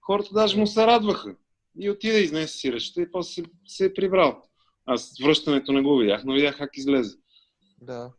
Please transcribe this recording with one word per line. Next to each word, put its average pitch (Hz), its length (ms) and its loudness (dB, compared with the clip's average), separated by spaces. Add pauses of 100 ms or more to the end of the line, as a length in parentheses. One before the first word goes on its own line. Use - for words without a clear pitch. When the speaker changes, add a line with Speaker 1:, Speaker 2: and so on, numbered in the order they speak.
Speaker 1:
Хората 202 320 -2
даже 208 260 2
му 214 80 2
се 220 200 2
радваха. 214 480 0 (440)
И 202 100 -4
отиде, 214 300 0
изнесе 156 380 -2
си 131 160 -4
ръчта 120 280 -6
и 170 100 -6
после 175 220 -6
се, 175 100 -10 (240)
се - 180 -4
е 190 80 0
прибрал. 185 480 2 (440)
Аз - 280 -4 (100)
връщането 143 480 2
не 139 100 2
го 139 160 4
видях, 107 280 2
но 135 80 -4
видях 143 240 2
как 143 200 -10
излезе. 135 380 0 (680)
Speaker 2:
Да, 123 380 -14